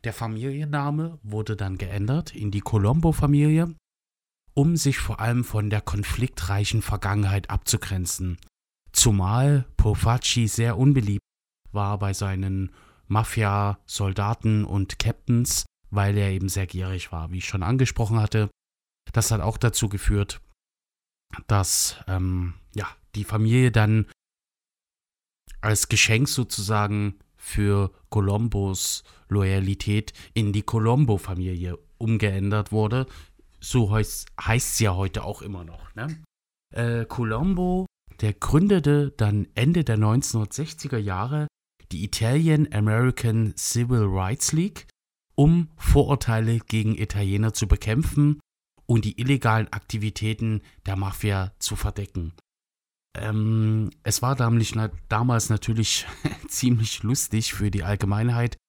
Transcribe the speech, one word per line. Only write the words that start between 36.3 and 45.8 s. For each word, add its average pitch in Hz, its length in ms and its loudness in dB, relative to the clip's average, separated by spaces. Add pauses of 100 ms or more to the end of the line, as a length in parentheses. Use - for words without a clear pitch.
Äh, 117 300 -2
Colombo, 180 840 -2 (340)
der 107 120 0
gründete 147 800 2
dann 104 420 0
Ende 156 300 2
der 113 140 2
neunzehnhundertsechziger 117 1000 -2
Jahre 110 480 -4 (460)
die 85 120 -6
Italian 151 680 2
American 110 840 2
Civil 120 480 0
Rights 95 480 -2
League, 165 340 -2 (500)
um 160 400 4
Vorurteile 117 840 2